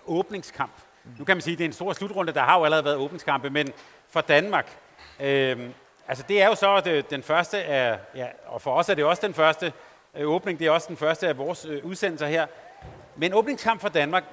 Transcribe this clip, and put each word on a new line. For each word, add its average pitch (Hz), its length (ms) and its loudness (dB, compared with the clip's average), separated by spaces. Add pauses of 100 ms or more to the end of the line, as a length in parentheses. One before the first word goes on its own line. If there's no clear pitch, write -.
åbningskamp. 175 640 -6 (460)
Nu 143 60 -12
kan 185 120 4
man 170 40 -4
sige, 165 160 -4
det 170 80 -2
er 160 40 -2
en 143 40 -6
stor 180 200 -6
slutrunde, 196 400 -4
der 143 80 0
har 151 180 6
jo 165 60 4
allerede 151 200 4
været 147 120 2
åbningskampe, 143 540 -2
men 147 180 0 (400)
for 165 120 0
Danmark, 165 560 2 (440)
øhm, 131 540 0 (340)
altså 127 200 -6
det 202 140 4
er 196 40 8
jo 220 80 6
så 196 260 4
det, 156 300 0
den 139 120 -6
første 175 420 0
af, 131 340 0 (160)
ja, 127 120 -8 (200)
og 117 160 -10
for 131 120 -2
os 170 140 2
er 202 60 2
det 147 100 2
også 175 220 2
den 190 80 -6
første, 156 380 2 (440)
øh, 147 120 -4
åbning, 175 300 -2
det 160 80 -2
er 156 40 4
også 160 180 2
den 170 80 -10
første 160 320 0
af 135 100 -2
vores, 160 260 -8
øh, 147 200 -10
udsendelser 170 420 -4
her. 156 200 0 (720)
Men 175 180 -2
åbningskamp 226 460 0
for 202 80 -4
Danmark, 160 440 0